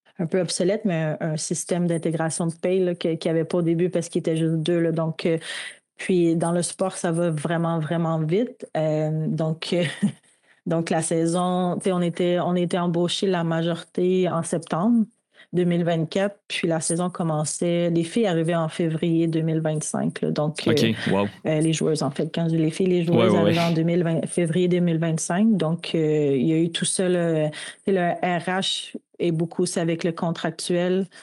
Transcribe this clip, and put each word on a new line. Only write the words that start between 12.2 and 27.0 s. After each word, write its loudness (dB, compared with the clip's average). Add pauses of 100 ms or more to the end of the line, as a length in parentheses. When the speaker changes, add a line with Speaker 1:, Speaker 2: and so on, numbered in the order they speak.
Speaker 1:
on 0
était 0
embauchés 0
la 0
majorité 0
en -2
septembre 0 (460)
deux 2
mille 2
vingt-quatre, 0
puis -4
la 2
saison -2
commençait, 0
les 2
filles 0
arrivaient 2
en 0
février 2
deux 0
mille 0
vingt-cinq, -2
là. 0
Donc, -2
Speaker 2:
Ok, 4
Speaker 1:
euh, 2 (180)
Speaker 2:
wow. 2 (200)
Speaker 1:
euh, 2
les 2
joueuses, 0
en 0
fait, -4
quand -2
je 0
dis 2
les 2
filles, 0
les 2
joueuses 4
Speaker 2:
Ouais, 6
ouais, 6
Speaker 1:
arrivaient 4
Speaker 2:
ouais. 2
Speaker 1:
en 2
deux 2
mille 2
vingt, 0
février 0
deux 2
mille 2
vingt-cinq. 2
Donc, -2
euh, 2
il 2
y 2
a 2
eu 2
tout -4
ça, 0